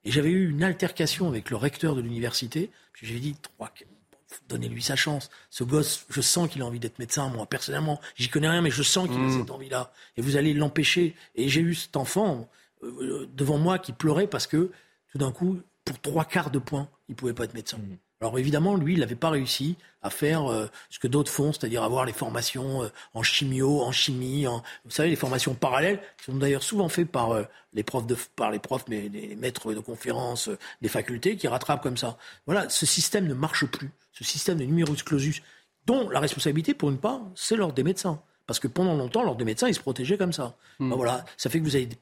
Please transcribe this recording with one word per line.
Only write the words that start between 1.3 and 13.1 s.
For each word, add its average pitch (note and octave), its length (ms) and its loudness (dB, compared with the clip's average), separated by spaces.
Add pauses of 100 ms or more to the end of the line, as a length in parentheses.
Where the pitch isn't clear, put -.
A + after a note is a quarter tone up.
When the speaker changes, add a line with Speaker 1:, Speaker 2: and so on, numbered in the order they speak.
Speaker 1:
le A#2 60 -2
recteur D3 380 0
de C3 60 0
l'université. A#2 720 -4 (240)
Puis A2+ 120 -16
j'ai A#2 140 -6
dit, « D3 220 -4
Trois, - 280 -14 (760)
donnez-lui A#2+ 320 -6
sa C3+ 160 -2
chance. D3 320 0 (220)
Ce - 120 -6
gosse, D3+ 460 2
je C#3 140 -2
sens E3+ 260 4
qu'il C#3 140 -4
a - 20 -2
envie A#2+ 160 -6
d'être A#2 180 -8
médecin, C3 300 -2
moi, A2+ 160 -4
personnellement. D3 560 -2 (160)
J'y B2 140 -2
connais D#3 180 2
rien, E3+ 140 4
mais D#3 80 4
je B2+ 120 0
sens F#3 260 2
qu'il B2 100 0
a C3 60 2
Speaker 2:
Hmm. C3 160 4
Speaker 1:
cette B2+ 100 -4
envie-là. C3+ 420 -6 (240)
Et A#2 60 -2
vous C#3 140 2
allez D3 180 4
l'empêcher. » D#3 600 4 (200)
Et C3+ 160 2
j'ai D3+ 100 4
eu E3+ 140 2
cet - 240 -6
enfant, C3+ 500 0 (340)
euh, C3 540 -6